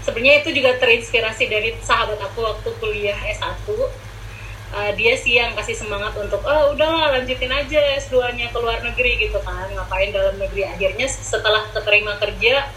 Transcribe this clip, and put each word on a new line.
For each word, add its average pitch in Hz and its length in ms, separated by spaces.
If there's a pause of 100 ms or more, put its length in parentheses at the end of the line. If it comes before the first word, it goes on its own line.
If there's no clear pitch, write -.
Sebenarnya 277 420
itu 320 80
juga 254 240
terinspirasi 233 720
dari 214 320
sahabat 214 400
aku 208 240
waktu 214 320
kuliah 208 480
S 622 160
satu. 440 480 (840)
Eh, 208 240
dia 233 180
sih 240 220
yang 226 180
kasih 220 160
semangat 208 460
untuk, 202 260
"Oh, 294 320
udahlah, 311 400
lanjutin 254 320
aja 285 300 (180)
S 269 160
dua-nya 240 400
ke 233 60
luar 233 260
negeri," 240 320
gitu 214 240
kan, 185 320
"ngapain 190 400
dalam 196 240
negeri?" 196 300
Akhirnya 196 420
setelah 214 640
keterima 208 480
kerja 226 560